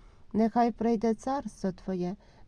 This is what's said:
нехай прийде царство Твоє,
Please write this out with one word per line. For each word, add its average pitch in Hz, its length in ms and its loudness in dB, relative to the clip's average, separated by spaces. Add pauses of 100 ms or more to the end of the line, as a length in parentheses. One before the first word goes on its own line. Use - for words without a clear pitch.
(320)
нехай 226 380 4
прийде 226 440 2
царство 240 580 -4
Твоє, 185 440 -4 (320)